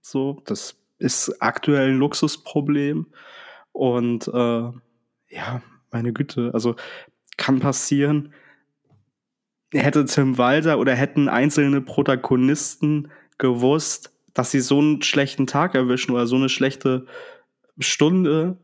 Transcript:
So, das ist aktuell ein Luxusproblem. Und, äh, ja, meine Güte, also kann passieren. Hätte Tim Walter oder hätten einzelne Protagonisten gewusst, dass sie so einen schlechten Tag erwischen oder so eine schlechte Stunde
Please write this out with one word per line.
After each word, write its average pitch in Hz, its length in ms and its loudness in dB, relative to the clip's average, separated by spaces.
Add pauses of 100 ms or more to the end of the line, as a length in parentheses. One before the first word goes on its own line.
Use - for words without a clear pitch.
So, 139 420 -6
das - 320 -10 (220)
ist - 420 -4
aktuell 139 500 0
ein 131 80 2
Luxusproblem. 147 1080 -2 (680)
Und, 120 540 -2
äh, 117 460 -2 (580)
ja, - 320 -10 (300)
meine 117 200 -4
Güte, 120 400 -4
also 117 220 -2 (640)
kann 135 240 0
passieren. 143 720 0 (1400)
Hätte 143 340 2
Tim 131 300 2
Walter 143 440 2
oder 127 140 2
hätten 139 340 2
einzelne 139 520 2
Protagonisten 139 1300 0 (260)
gewusst, 131 760 0 (220)
dass 123 160 -2
sie 139 100 2
so 139 200 2
einen 151 220 2
schlechten 139 440 0
Tag 156 300 0
erwischen 127 340 0
oder 120 160 0
so 120 80 -2
eine 131 140 2
schlechte 131 580 -2 (720)
Stunde 165 840 2